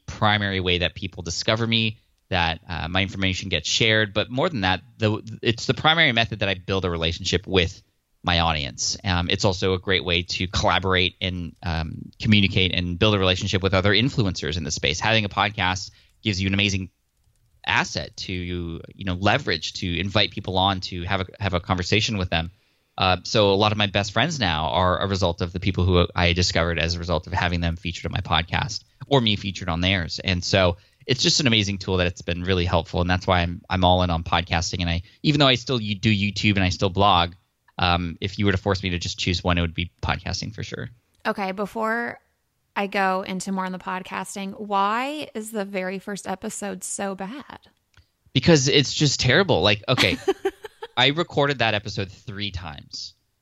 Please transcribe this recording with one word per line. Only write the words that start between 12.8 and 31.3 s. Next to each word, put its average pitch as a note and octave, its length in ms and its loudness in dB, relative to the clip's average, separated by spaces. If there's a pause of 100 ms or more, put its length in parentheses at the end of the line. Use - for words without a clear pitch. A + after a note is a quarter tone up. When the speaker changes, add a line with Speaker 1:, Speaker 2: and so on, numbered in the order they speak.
Speaker 1:
build G#2+ 200 4
a - 20 4
relationship F#2 460 2
with F#2+ 100 2
other F#2+ 180 4
influencers G2 640 0
in E2+ 60 -4
the C#2 80 -6
space. D2 300 -2
Having A2 240 2
a G2+ 40 -2
podcast G2 600 -2 (320)
gives G2 180 -2
you F#2+ 60 2
an F#2+ 80 0
amazing G2 340 0 (800)
asset A2 500 -2
to, - 160 -8
you F2+ 720 -8
know, F#2+ 100 -2
leverage G2 600 0
to F2 240 -4
invite G2+ 320 2
people F#2+ 260 -6
on F#2+ 260 2
to F2+ 200 -8
have F#2+ 200 -2
a, F#2+ 40 -6 (140)
have G2 140 0
a F2+ 40 4
conversation G2 580 0
with F2+ 140 -2
them. E2 220 -2 (440)
Uh, F#2 280 2
so G#2 280 4
a - 20 4
lot G#2 180 4
of G#2 60 -4
my G#2 100 2
best G2 240 -2
friends D3 260 0
now D#2+ 300 0
are F2+ 320 2
a F#2+ 80 0
result F#2 320 0
of F2 120 -4
the F#2 60 -4
people F#2 260 0
who F2 300 4
I F2 180 4
discovered E2+ 460 0
as E2 160 0
a E2+ 60 -6
result E2+ 260 -4
of E2 60 -14
having F2 280 -2
them E2+ 160 -2
featured E2+ 300 -8
on E2+ 60 -8
my F2+ 80 -4
podcast E2 640 -2 (240)
or C#3 120 4
me A2 140 2
featured F#2+ 340 -6
on E2+ 120 0
theirs. F2+ 420 0
And F2+ 220 -2
so F#2 320 4 (300)
it's C3 180 0
just E3+ 160 2